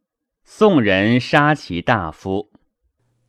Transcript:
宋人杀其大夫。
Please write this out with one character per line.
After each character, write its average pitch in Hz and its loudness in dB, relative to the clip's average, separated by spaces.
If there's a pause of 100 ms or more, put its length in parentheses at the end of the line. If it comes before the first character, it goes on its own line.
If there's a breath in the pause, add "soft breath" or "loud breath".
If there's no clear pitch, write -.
(460)
宋 196 2
人 104 2
杀 147 0
其 87 -8
大 98 -2
夫。 95 -10 (760)